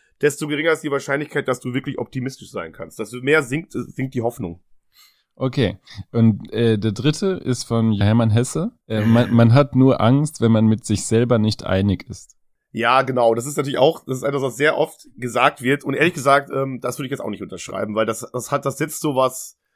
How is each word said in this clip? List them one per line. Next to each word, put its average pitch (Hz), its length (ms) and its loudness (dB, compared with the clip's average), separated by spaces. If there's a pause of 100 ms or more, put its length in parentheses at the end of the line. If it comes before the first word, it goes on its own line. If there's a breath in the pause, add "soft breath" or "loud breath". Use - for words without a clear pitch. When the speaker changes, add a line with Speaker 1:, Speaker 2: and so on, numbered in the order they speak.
(200)
Speaker 1:
desto 147 280 0
geringer 151 240 0
ist 156 100 -2
die 151 80 -6
Wahrscheinlichkeit, 139 580 -4
dass 127 120 -2
du 123 120 -6
wirklich 135 260 -4
optimistisch 123 520 -8
sein 82 220 -10
kannst. - 260 -16
Desto 110 240 -10
mehr 147 200 2
sinkt, 135 300 -6
sinkt 135 420 -8
die 123 60 -2
Hoffnung. 95 400 -6 (760 soft breath)
Speaker 2:
Okay. 123 420 -2 (320 loud breath)
Und, 113 420 2
äh, 113 260 2
der 107 140 -2
dritte 151 520 -2
ist 127 200 -4
von 113 360 0
Hermann 110 300 4
Hesse. 131 420 -2 (160)
Äh, 107 180 -2
man, 113 260 4
Speaker 1:
<laughs> - 0 -
Speaker 2:
man 117 220 6
hat 135 220 4
nur 131 240 6
Angst, 139 400 2
wenn 113 120 4
man 110 140 4
mit 110 180 2
sich - 220 -2
selber 117 320 2
nicht 107 260 0
einig 95 460 0
ist. - 240 -18 (380)
Speaker 1:
Ja, 120 300 2
genau. 123 320 2
Das 117 120 -2
ist 147 100 -8
natürlich 139 220 -2
auch, 156 260 2
das 131 140 -6
ist - 60 -8
etwas, 139 180 -2
was 127 140 -4
sehr - 200 2
oft - 300 -4 (100)
gesagt 123 460 0
wird. 135 220 0
Und 135 100 -4
ehrlich 160 200 0
gesagt, 139 380 2
ähm, 135 300 -4
das 123 160 -6
würde 139 80 -8
ich 135 60 -10
jetzt 135 80 -6
auch 107 100 -8
nicht 101 120 -10
unterschreiben, 98 520 -8
weil 110 100 0
das, 110 280 -6
das 120 180 -10
hat, 139 160 -4
das 135 100 -4
setzt - 240 -6
sowas 131 560 -2 (200)